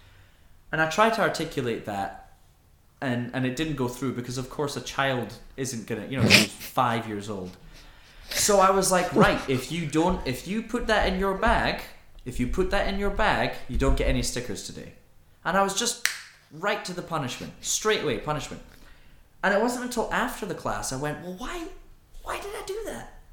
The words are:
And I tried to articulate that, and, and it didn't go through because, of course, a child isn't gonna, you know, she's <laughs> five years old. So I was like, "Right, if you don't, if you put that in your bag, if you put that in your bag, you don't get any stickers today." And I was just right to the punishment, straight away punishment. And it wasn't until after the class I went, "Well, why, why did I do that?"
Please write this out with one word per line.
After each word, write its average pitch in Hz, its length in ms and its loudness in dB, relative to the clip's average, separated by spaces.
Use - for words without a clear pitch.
And 160 100 2
I 160 80 2
tried 220 260 4
to 208 60 0
articulate 151 640 -2
that, - 460 -6
and, 123 320 -2
and 127 120 0
it 127 100 -2
didn't 156 200 -2
go 127 120 0
through 120 260 -4
because, 123 240 -6
of 131 120 -6
course, 147 280 -4
a - 40 -4
child 127 520 -2
isn't 120 300 -6
gonna, 107 200 -6
you 139 140 -2
know, - 80 8
she's - 220 6
<laughs> - 300 -4
five 117 260 2
years 104 220 -6
old. 92 280 -8
So - 300 4
I 190 120 10
was 190 200 4
like, 180 220 4
"Right, 202 260 8
if 131 220 0
you 165 160 -2
don't, 170 380 2
if 127 220 -4
you 214 160 -2
put 233 240 -4
that 202 240 4
in 185 80 0
your 196 160 2
bag, 190 460 2
if 123 140 -4
you 127 80 2
put 180 240 0
that 196 160 2
in 196 120 -2
your 202 120 0
bag, 151 420 2
you 123 100 -2
don't 135 200 6
get - 100 0
any 131 160 2
stickers - 400 -4
today." - 300 -12
And 170 140 0
I 196 60 6
was 190 140 0
just - 300 0
right 180 340 -4
to 180 80 -8
the 175 80 -6
punishment, 156 500 -4
straight - 420 2
away 117 160 0
punishment. 143 420 -4
And 190 120 4
it 202 40 4
wasn't 247 260 0
until 240 280 -2
after 214 320 -2
the 170 100 -6
class 113 380 -4
I 131 40 -4
went, 147 260 -4
"Well, 180 140 -10
why, 330 280 -8
why - 140 -8
did 403 180 -10
I 415 100 -10
do 392 200 -6
that?" - 340 -12